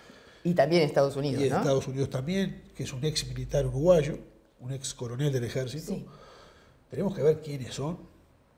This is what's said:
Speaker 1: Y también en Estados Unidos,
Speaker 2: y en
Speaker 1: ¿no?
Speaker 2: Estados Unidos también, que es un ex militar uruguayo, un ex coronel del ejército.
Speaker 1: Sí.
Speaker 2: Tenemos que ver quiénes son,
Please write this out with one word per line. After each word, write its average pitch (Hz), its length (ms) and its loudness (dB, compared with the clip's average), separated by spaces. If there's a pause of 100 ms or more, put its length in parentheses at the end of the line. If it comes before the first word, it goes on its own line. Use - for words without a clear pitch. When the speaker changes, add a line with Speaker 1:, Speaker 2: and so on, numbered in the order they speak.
(460)
Speaker 1:
Y 170 80 2
también 160 300 6
en 143 40 4
Estados 139 300 2
Unidos, 139 240 0
Speaker 2:
y 139 60 4
en 123 40 2
Speaker 1:
¿no? 147 80 2
Speaker 2:
Estados 135 300 2
Unidos 131 200 -2
también, 175 540 -2 (100)
que 139 100 -8
es 127 100 -8
un 127 100 -6
ex 151 240 -2
militar 127 380 -2
uruguayo, 151 520 4 (440)
un 123 100 -8
ex 135 220 -8
coronel 127 400 -2
del 123 100 0
ejército. 131 500 -6
Speaker 1:
Sí. - 120 -6 (840)
Speaker 2:
Tenemos 98 240 -4
que 131 100 -6
ver 151 180 4
quiénes 135 340 -10
son, 156 240 -6 (580)